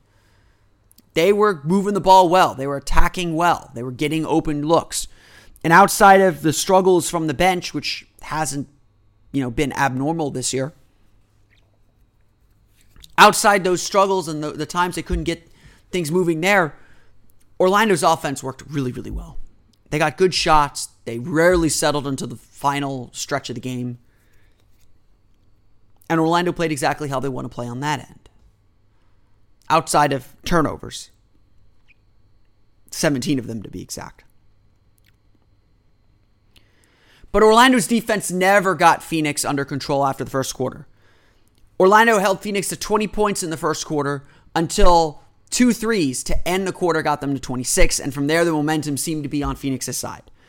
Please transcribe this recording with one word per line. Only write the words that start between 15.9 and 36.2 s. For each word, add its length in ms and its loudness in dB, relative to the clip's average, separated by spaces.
moving 300 0
there, 340 2
Orlando's 420 2
offense 400 0
worked 260 -10
really, 220 -4
really 180 -12
well. 280 -12
They 80 -2
got 200 0
good 160 4
shots. 560 0
They 120 -8
rarely 520 2
settled 380 -2
into 200 -6
the 80 -14
final 800 -6
stretch 360 -8
of 60 -10
the 60 -12
game. 380 -10
And 100 0
Orlando 320 0
played 220 -4
exactly 340 -4
how 140 -6
they 80 -4
want 160 -8
to 100 -14
play 120 -10
on 120 -10
that 220 -4
end. 280 -20
Outside 460 0
of 220 -10
turnovers. 640 -2
Seventeen 480 -2
of 80 -10
them, 160 -10
to 80 -16
be 100 -12
exact. 420 -16